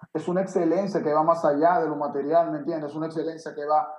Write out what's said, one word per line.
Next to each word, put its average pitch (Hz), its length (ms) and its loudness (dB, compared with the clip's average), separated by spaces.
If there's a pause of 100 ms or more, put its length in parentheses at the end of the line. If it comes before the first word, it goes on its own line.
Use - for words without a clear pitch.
(140)
Es 160 160 -4
una 180 120 2
excelencia 175 600 0
que 151 80 0
va 156 120 4
más 165 200 2
allá 160 380 4
de 156 80 0
lo 147 80 -4
material, 143 540 0
¿me 151 80 -4
entiendes? 151 320 -6
Es 151 40 -12
una 156 120 -4
excelencia 160 460 -6
que 147 120 -8
va 151 340 2